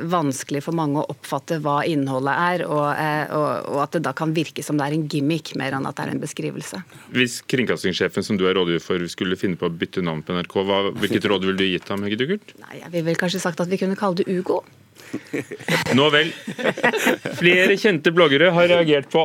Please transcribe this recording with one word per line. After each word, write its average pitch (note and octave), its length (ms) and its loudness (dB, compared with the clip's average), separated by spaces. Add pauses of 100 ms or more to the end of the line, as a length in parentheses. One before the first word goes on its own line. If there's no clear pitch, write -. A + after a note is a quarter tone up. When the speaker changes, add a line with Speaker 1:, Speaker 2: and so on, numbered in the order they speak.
Speaker 1:
vanskelig D3 600 -2
for E3 120 -4
mange D3+ 240 0
å - 160 -4
oppfatte D#3 480 -4
hva D3 240 2
innholdet C#3 560 0
er, F3 240 0
og, D3 240 0
eh, D3+ 400 -2
og, C3+ 400 -2
og C#3 140 0
at - 100 -10
det D#3+ 80 0
da C3 80 -2
kan D#3+ 240 -2
virke D#3+ 280 -4
som D3+ 120 -2
det C#3+ 140 0
er D3+ 80 -2
en D#3 100 -4
gimmick, D3+ 480 -2
mer C3+ 160 -4
enn C3+ 160 -6
at C#3+ 80 -10
det D3 100 -6
er D3 60 -6
en C#3 120 -6
beskrivelse. D3+ 600 -10 (320)
Speaker 2:
Hvis B2 320 0
kringkastingssjefen G2 760 0
som A2 120 -2
du F#2 120 2
er F#2+ 120 2
rådgiver E2+ 240 0
for F2+ 240 -2
skulle F#2 320 -4
finne F#2 160 -2
på F2+ 120 -2
å E2+ 40 -2
bytte F2+ 320 -4
navn D#2+ 180 -2
på F2+ 140 -4
N F2 80 -2
R - 40 -10
K, G2+ 120 -2
hva, G2 320 0
hvilket G2+ 360 0
råd F#2+ 160 2
ville F#2+ 100 2
du F#2+ 140 2
gitt F2+ 240 -2
ham, G2+ 100 -4
Hegge G2+ 160 -2
Dugert? E3 460 -6
Speaker 1:
Nei, - 160 -16
jeg E3 100 -16
ville E3 220 -2
vel E3+ 80 -2
kanskje F#3 240 -2
sagt F3 180 -2
at F3 80 -2
vi F#3+ 80 0
kunne F#3+ 160 -2
kalle F#3+ 240 -2
det G3 80 0
Ugo. F#3 380 -2 (1300)
Speaker 2:
Nå C#3 160 6
vel. D#3+ 220 4 (1040)
Flere F#3 400 6
kjente F3 320 4
bloggere E3 400 6
har F3 160 6
reagert D#3+ 460 4
på D#3+ 120 4